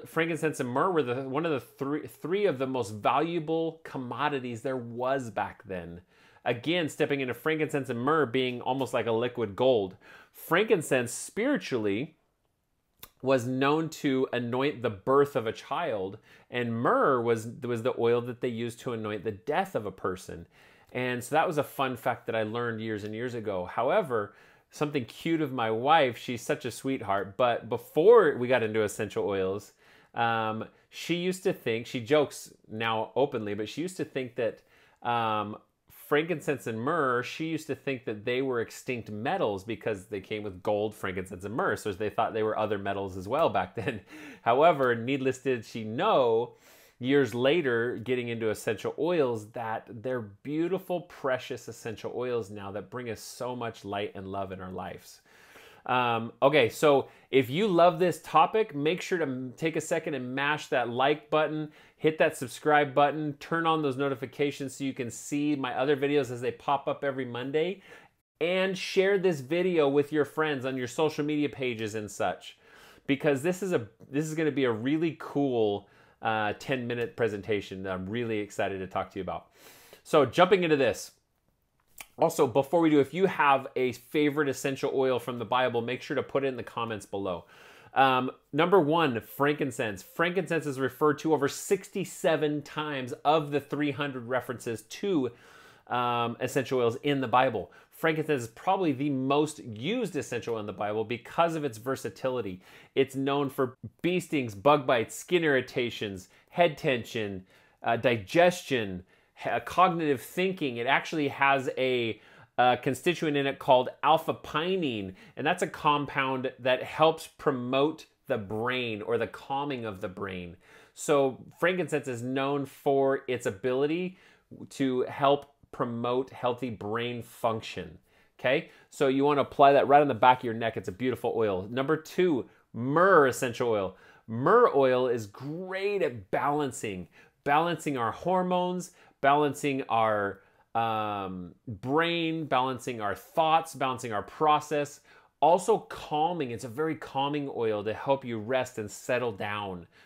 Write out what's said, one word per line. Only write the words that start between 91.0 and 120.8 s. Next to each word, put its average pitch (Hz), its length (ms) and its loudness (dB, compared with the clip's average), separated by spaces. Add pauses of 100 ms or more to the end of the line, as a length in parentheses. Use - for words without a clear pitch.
to 160 160 0
over 139 120 2
sixty-seven 156 1160 -2
times 143 500 -6 (100)
of 151 280 2
the 143 100 0
three 143 300 -2
hundred 127 380 -6
references 120 540 -4
to, 156 480 -2 (580)
um, 120 520 0
essential 127 380 0
oils 117 240 4
in 143 180 2
the 127 80 -2
Bible. 113 420 2 (200)
Frankincense 156 540 0
is 113 40 -8
probably 185 440 0
the 139 180 -2
most 139 480 0
used 165 580 -6
essential 120 380 -6
oil 110 60 -4
in 104 60 -8
the 104 60 -6
Bible 107 320 -2
because 160 500 -2
of 147 100 -4
its 120 120 -6
versatility. 123 840 -6 (320)
It's 135 200 2
known 139 360 -2
for 131 260 -2 (240)
bee 175 200 0
stings, 127 340 -4
bug 139 320 4
bites, 123 280 2
skin 175 300 0
irritations, 120 840 -2 (200)
head 175 300 2
tension, 110 640 -2 (380)
uh, 117 140 0
digestion, 117 1080 2 (320)
ha-, - 260 -4
cognitive 165 600 2
thinking. 175 560 -4
It 117 100 -4
actually 147 420 0
has 139 480 2
a, 123 440 0 (380)
a 123 240 6
constituent 147 540 0
in 139 100 2
it 135 120 -4
called 127 320 6 (120)
alpha-pinene, 151 1120 0 (220)
and 123 100 -4
that's 180 160 0
a 190 40 0
compound 135 920 0
that 127 240 2
helps 160 440 2
promote 135 800 -2 (200)
the 123 120 -2
brain 110 640 -4
or 117 160 0
the 113 80 -2
calming 139 580 -6
of 98 160 -8
the 104 80 -6
brain. 92 480 -10 (380)